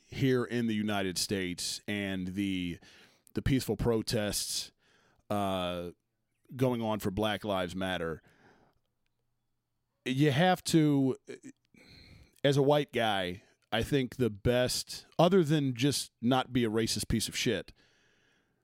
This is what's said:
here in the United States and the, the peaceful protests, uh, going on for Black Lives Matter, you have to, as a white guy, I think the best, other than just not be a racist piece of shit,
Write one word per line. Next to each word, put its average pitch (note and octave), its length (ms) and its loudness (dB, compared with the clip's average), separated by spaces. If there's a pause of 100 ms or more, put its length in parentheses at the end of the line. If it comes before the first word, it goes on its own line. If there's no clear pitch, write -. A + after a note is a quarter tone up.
here B2+ 380 2
in A#2 240 -2
the A2 80 0
United G2+ 420 -2
States F#2 680 -4
and F#2+ 400 -4
the, F#2 500 -4 (560)
the G#2 80 -4
peaceful A#2+ 320 0
protests, G#2+ 960 -2 (580)
uh, F#2 580 -2 (680)
going B2 260 0
on A2 200 -2
for G#2+ 100 -4
Black G#2 340 -2
Lives F#2 300 -2
Matter, F2+ 480 -4 (1800)
you C3+ 260 2
have F3 300 2
to, C#3+ 540 2 (1300)
as C#3 140 4
a C#3+ 40 4
white D3 300 2
guy, G2 480 0 (320)
I A2+ 100 0
think C3 360 -2
the B2 100 2
best, A#2+ 760 -2 (120)
other F3+ 240 6
than C#3+ 320 0
just C3 460 -2
not B2+ 320 0
be B2 100 2
a A2+ 60 2
racist A2 400 -2
piece A2 180 0
of - 80 -8
shit, - 380 -2 (920)